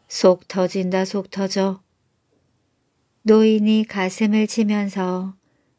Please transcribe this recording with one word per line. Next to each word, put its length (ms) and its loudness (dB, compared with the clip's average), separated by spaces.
"속 420 2
터진다, 580 -2
속 240 -8
터져." 500 -4
노인이 640 4
가슴을 600 -2
치면서 840 -4